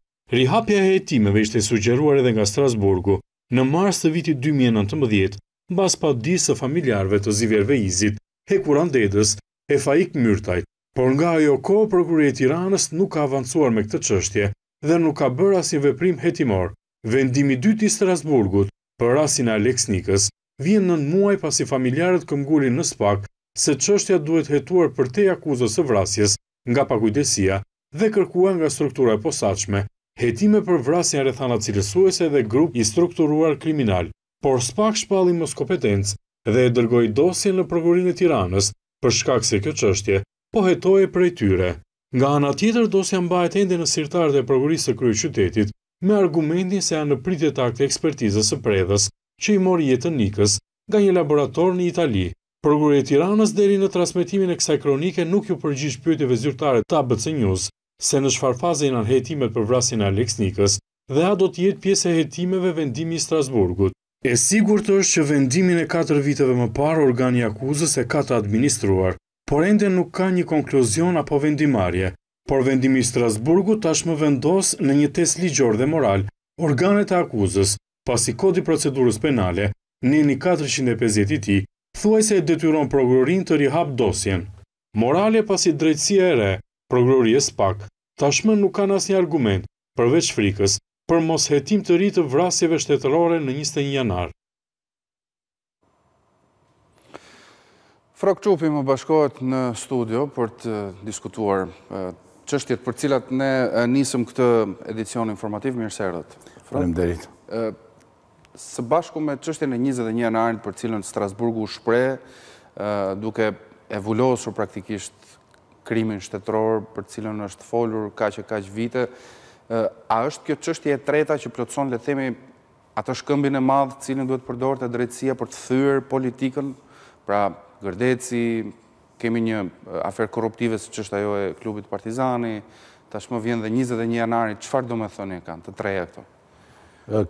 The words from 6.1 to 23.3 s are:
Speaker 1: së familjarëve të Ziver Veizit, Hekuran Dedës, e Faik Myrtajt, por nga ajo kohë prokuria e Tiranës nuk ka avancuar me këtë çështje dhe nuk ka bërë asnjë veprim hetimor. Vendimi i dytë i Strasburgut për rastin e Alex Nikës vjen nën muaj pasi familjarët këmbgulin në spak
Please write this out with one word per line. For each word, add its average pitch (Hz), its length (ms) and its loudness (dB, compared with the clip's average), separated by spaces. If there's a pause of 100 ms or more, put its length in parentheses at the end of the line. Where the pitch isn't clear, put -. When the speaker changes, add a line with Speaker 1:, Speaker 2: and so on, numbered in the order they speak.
Speaker 1:
së - 100 -2
familjarëve 110 640 0
të 113 80 0
Ziver 107 340 2
Veizit, 107 540 0 (260)
Hekuran 165 460 2
Dedës, 104 460 2 (320)
e 143 80 4
Faik 160 400 0
Myrtajt, 95 460 0 (300)
por 131 200 2
nga 165 220 2
ajo 151 160 4 (100)
kohë 208 280 4
prokuria 165 400 4
e 123 40 -2
Tiranës 170 560 0
nuk 175 220 -2
ka 160 100 0
avancuar 135 480 0
me 107 140 0
këtë 113 220 -4
çështje 101 400 0 (360)
dhe 160 160 2
nuk 165 200 0
ka 139 120 2
bërë 185 300 2
asnjë 151 240 -2
veprim 143 340 0
hetimor. 117 540 0 (340)
Vendimi 135 480 2
i 127 60 -2
dytë 214 260 2
i 196 60 0
Strasburgut 127 800 2 (260)
për 120 160 2
rastin 143 320 0
e 113 80 0
Alex 120 320 0
Nikës 101 400 0 (320)
vjen 185 300 2
nën 156 240 0
muaj 196 300 2
pasi 147 260 -2
familjarët 143 580 0
këmbgulin 143 480 2
në 135 140 -2
spak 101 400 -2 (260)